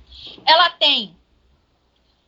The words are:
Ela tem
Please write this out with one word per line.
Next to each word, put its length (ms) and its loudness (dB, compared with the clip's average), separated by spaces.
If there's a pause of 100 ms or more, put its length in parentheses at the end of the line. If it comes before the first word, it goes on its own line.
(420)
Ela 280 2
tem 440 -4 (1120)